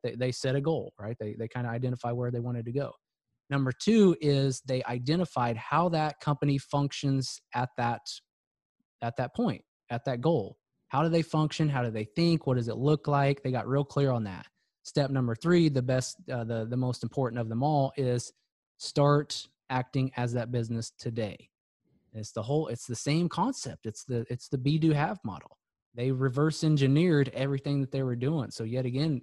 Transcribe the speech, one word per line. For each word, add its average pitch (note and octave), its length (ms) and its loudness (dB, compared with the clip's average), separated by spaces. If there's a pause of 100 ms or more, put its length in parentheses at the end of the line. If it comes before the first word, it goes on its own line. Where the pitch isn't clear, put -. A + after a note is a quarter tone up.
they, A2+ 120 -6
they B2+ 160 -2
set C3 240 -2
a C#3 60 0
goal, B2+ 360 -4
right? A2 220 -8
They, G#2+ 140 -6
they A2+ 160 -8
kinda A#2+ 200 -6
identify A#2+ 440 -4
where B2 180 -4
they A#2+ 80 -4
wanted A#2+ 240 -6
to A#2 80 -8
go. C3+ 220 -6 (560)
Number C3+ 240 2
two G#3 480 6
is C#3 400 2
they B2+ 240 -2
identified B2 720 0
how D#3+ 320 2
that D#3 320 -2
company C#3+ 360 0
functions C#3 840 -2 (120)
at B2 220 -2
that, A#2+ 260 -2 (1000)
at A#2 160 -4
that B2 180 -4
point, G#3+ 280 -2 (260)
at A#2 160 -4
that B2 160 -2
goal. B2 340 0 (320)
How C#3 160 0
do E3 60 2
they E3 140 2
function? D#3 440 0
How C#3 160 0
do A#2 80 -2
they A2 140 -4
think? E3 420 2
What C3 80 2
does A#2 140 0
it A2+ 80 -4
look D3 280 2
like? C#3 380 2
They C3 80 -2
got A#2+ 160 -2
real C#3 160 2
clear C#3 280 2
on A#2 120 0
that. F#2 220 -8 (380)
Step C#3 280 0
number B2 240 0
three, E3+ 320 4
the C3+ 140 2
best, B2+ 360 0 (140)
uh, A#2+ 140 -4
the, A2+ 200 -2
the B2 120 -4
most B2 260 -2
important A#2+ 360 -2
of A2+ 100 -4
them A2+ 140 -2
all C#3+ 340 2
is B2 340 -2 (460)
start D3 680 2 (240)
acting C3 460 -2
as A#2+ 180 -2
that A#2+ 180 -4
business A#2 460 -4
today. A2+ 520 -8 (640)
And G#2+ 80 -10
it's G#2+ 100 -12
the A2 120 -6
whole, D3 240 0
it's A#2 180 -8
the A#2+ 100 -6
same D#3+ 320 0
concept. - 580 -4
It's - 200 -8
the, A#2+ 240 -4
it's B2 180 -8
the C#3 100 -2
be, C#3 200 0
do, D#3+ 140 4
have D3+ 340 0
model. F#2 320 -12 (380)
They B2 160 -2
reverse C3+ 520 0
engineered D3 720 4
everything C#3 460 -2
that C3 100 -4
they C3+ 100 -2
were B2+ 140 -2
doing. C3 340 -2
So - 140 -8
yet B2 200 -2
again, C3 400 -2